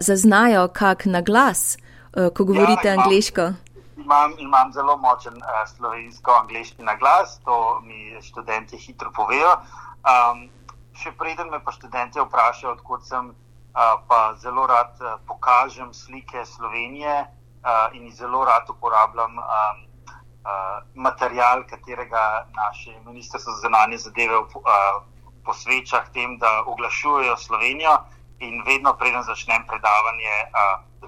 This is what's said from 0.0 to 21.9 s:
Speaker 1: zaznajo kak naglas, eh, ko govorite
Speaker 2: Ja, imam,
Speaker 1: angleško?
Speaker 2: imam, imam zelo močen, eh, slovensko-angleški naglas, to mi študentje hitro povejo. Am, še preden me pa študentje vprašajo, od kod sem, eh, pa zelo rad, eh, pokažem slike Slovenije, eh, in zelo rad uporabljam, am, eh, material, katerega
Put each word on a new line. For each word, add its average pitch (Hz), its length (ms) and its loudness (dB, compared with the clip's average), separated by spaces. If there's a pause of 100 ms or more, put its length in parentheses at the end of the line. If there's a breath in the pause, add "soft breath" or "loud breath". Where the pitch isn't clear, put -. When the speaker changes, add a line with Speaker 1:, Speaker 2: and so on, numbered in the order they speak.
Speaker 1:
zaznajo 196 680 6
kak 190 380 0
naglas, 208 720 2
eh, - 580 -4
ko 202 100 2
govorite 202 440 4
Speaker 2:
Ja, 196 60 2
imam, 190 100 4
Speaker 1:
angleško? 190 480 2 (440)
Speaker 2:
imam, 147 420 4
imam 135 340 2
zelo 143 240 0
močen, 123 400 0
eh, 113 300 -4 (100)
slovensko-angleški 117 1080 -2
naglas, 127 600 0
to 117 400 -2
mi 110 380 -18
študentje 113 560 -10
hitro 117 380 -16
povejo. 135 400 2 (460 loud breath)
Am, 123 460 2 (460)
še 156 240 -14
preden 160 320 -10
me 151 140 -8
pa - 80 -8
študentje 123 500 -6
vprašajo, 120 500 0
od 120 80 -14
kod - 260 -12
sem, 127 240 -8
eh, - 680 -2 (120)
pa 113 340 2
zelo 123 240 -2
rad, 120 340 2
eh, 117 160 -10 (100)
pokažem 123 680 -2
slike - 500 -14
Slovenije, 120 760 -8
eh, 117 720 -2
in 120 200 -20
zelo 123 320 -4
rad 117 260 2
uporabljam, 113 680 0
am, 107 500 -4 (600 loud breath)
eh, 98 320 -6 (140)
material, 127 720 0
katerega 117 880 -4